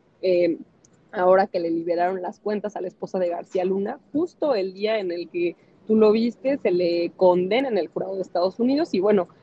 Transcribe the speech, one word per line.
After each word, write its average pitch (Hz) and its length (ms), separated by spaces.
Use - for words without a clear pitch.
eh, 175 340
ahora 190 360
que 180 120
le 170 100
liberaron 175 520
las 196 180
cuentas 208 360
a - 40
la 185 80
esposa 185 300
de 180 100
García 180 380
Luna, 196 340
justo 302 440
el 190 180
día 208 260
en 185 140
el 170 160
que 175 260
tú 220 100
lo 214 160
viste, 240 440
se 214 140
le 170 440
condena 185 540
en 220 80
el - 120
jurado 185 280
de 190 60
Estados 180 360
Unidos 277 360
y, 190 60
bueno, 196 280